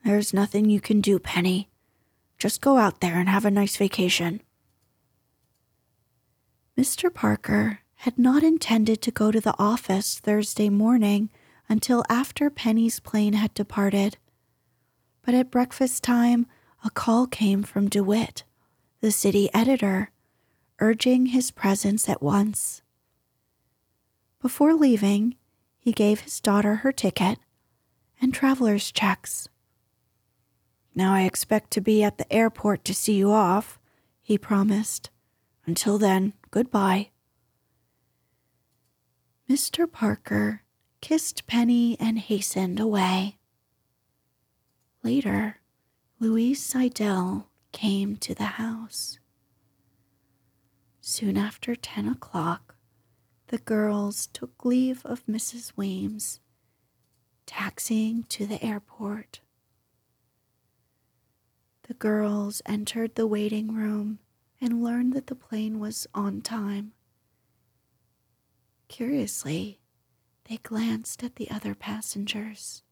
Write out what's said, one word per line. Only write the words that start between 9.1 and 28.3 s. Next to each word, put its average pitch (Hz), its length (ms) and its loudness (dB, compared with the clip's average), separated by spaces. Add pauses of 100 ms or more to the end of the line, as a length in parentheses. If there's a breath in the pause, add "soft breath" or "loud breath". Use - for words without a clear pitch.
go 214 200 2
to 226 80 4
the 214 180 0
office 202 640 0
Thursday 208 480 0
morning 208 600 4 (400 soft breath)
until 233 400 2
after 247 400 0
Penny's 226 500 0
plane 208 320 0
had 214 220 0
departed. 202 640 0 (1040)
But 240 120 0
at 254 160 2
breakfast 247 540 0
time, 240 420 4 (380 soft breath)
a 214 60 -2
call 240 360 2
came 202 380 0
from 202 240 0
DeWitt, 202 560 0 (560)
the 214 140 2
city 202 400 2
editor, 208 580 2 (680)
urging 254 480 4
his 247 240 0
presence 196 580 0
at - 120 -2
once. 202 600 0 (1600)
Before 285 320 4
leaving, 220 640 4 (400)
he - 140 -2
gave 208 280 2
his - 200 -12
daughter 208 380 2
her 269 140 0
ticket 196 480 -2 (800)
and 262 120 2